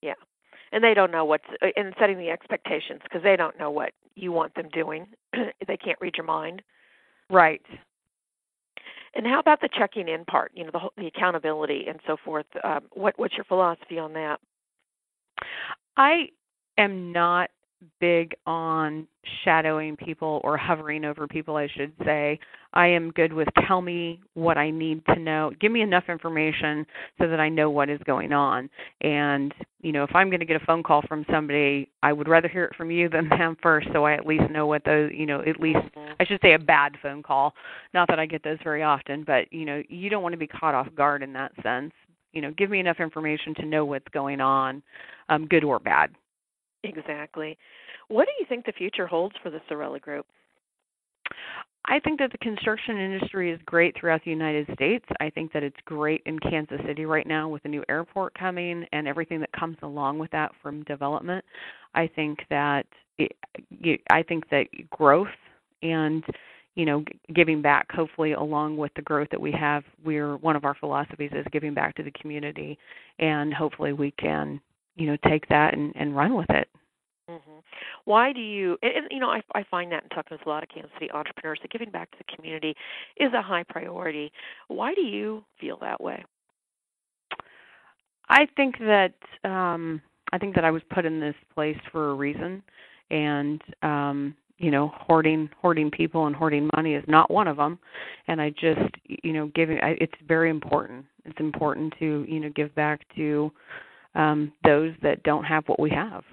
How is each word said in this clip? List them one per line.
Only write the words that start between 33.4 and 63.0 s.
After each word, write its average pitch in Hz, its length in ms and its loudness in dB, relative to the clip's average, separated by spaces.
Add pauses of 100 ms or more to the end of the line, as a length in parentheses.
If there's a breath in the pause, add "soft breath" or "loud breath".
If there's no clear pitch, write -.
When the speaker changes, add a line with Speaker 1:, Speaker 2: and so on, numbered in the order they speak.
Speaker 2:
first, 156 300 4
so 147 120 4
I 151 100 6
at 147 120 -2
least 151 240 2
know 151 160 0
what 151 180 0
those, 151 300 4
you 156 120 -2
know, 143 140 -2
at 160 200 -2
least, 160 180 2
Speaker 1:
Mm-hmm. - 420 -6
Speaker 2:
I 185 40 8
should 196 180 -2
say 175 120 12
a 156 40 6
bad 147 440 4
phone 143 200 -8
call. 139 320 2 (400 loud breath)
Not 175 140 4
that 165 100 4
I 156 80 0
get 156 160 -6
those 156 200 -4
very 151 200 -2
often, 147 420 0
but, 131 280 2
you 160 120 -8
know, 147 240 -6
you 180 200 -8
don't 202 140 -2
wanna 170 140 -4
be 160 100 -6
caught 151 280 -2
off 131 200 -2
guard 143 280 2
in 135 120 -10
that 135 180 -8 (100)
sense. 127 300 -4 (400)
You 160 80 -6
know, 147 120 -6
give 196 180 0
me 202 100 0
enough 180 200 0
information 156 560 -4
to 156 100 -8
know 151 180 0
what's 143 240 -6
going 139 320 -4
on, 135 420 0 (460 loud breath)
um, 156 180 2
good 156 180 6
or 131 140 2
bad. 76 360 4 (720)
Speaker 1:
Exactly. 156 760 -10 (500 loud breath)
What 240 180 4
do 554 120 -4
you 392 80 -2
think 240 200 -6
the 214 60 -6
future 180 340 -4
holds 175 360 -2
for 175 80 -8
the 156 180 -12
Sorella 143 320 -8
Group? 143 260 -12 (1600 loud breath)
Speaker 2:
I 285 140 2
think 302 220 -2
that 262 100 2
the - 80 -16
construction 214 600 -4
industry 190 520 -4
is 170 140 -6
great 170 320 4
throughout 160 280 0
the 170 60 -6
United 156 420 -2
States. 190 320 0 (160)
I 151 100 -4
think 160 220 -8
that 151 120 -2
it's 143 200 -6
great 151 420 -2
in 160 120 -6
Kansas 151 480 -4
City 151 200 -6
right 156 200 0
now 156 220 -2
with 151 160 -8
the 156 40 -8
new 147 200 -6
airport 170 460 -4
coming 175 580 -6
and 151 160 -4
everything 160 320 -4
that 151 120 -6
comes 165 300 -8
along 143 360 -4
with 160 120 -6
that 156 220 -4 (100)
from 151 220 -10
development. 147 600 -4 (500 loud breath)
I 165 120 4
think 151 340 -4 (100)
that 143 360 0 (320)